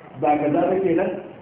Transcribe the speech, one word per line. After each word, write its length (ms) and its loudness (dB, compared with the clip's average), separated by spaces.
Ba 200 2
kaza 240 2
ba 140 2
kenan? 360 2